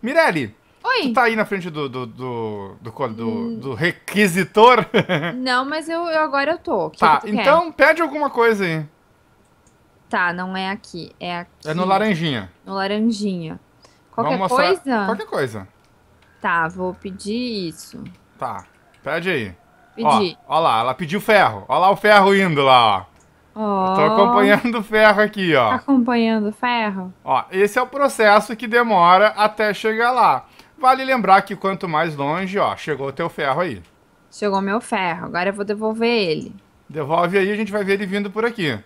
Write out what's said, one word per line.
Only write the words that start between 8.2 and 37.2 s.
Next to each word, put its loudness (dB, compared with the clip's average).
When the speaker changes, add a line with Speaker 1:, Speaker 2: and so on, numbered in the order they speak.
Speaker 1:
coisa 2
aí. -4
Speaker 2:
Tá, 0
não -8
é -6
aqui, -12
é -8
aqui. -16
Speaker 1:
É -4
no -2
laranjinha. 0
Speaker 2:
No -10
laranjinha. -4
Qualquer -2
Speaker 1:
Vamos -2
mostrar 2
Speaker 2:
coisa? -2
Speaker 1:
qualquer -4
coisa. -6
Speaker 2:
Tá, -2
vou -6
pedir -8
isso. -18
Speaker 1:
Tá, -10
pede -6
aí. -4
Speaker 2:
Pedi. 0
Speaker 1:
Ó, 0
ó 4
lá, 2
ela -2
pediu -6
ferro. 2
Ó 0
lá 4
o 4
ferro 6
indo 2
lá, 6
ó. -8
Speaker 2:
Ó. -2
Speaker 1:
Eu 0
tô 2
acompanhando 4
o -6
ferro 4
aqui, 0
ó. 4
Speaker 2:
Tá 2
acompanhando 0
o -8
ferro? -4
Speaker 1:
Ó, -2
esse 0
é 0
o -4
processo 2
que -12
demora 6
até 0
chegar -2
lá. 2
Vale 2
lembrar 4
que -10
quanto -6
mais -2
longe, -4
ó, 0
chegou -6
o -6
teu -6
ferro -2
aí. -6
Speaker 2:
Chegou -4
meu -4
ferro, -6
agora -2
eu -6
vou -8
devolver -4
ele. -6
Speaker 1:
Devolve -2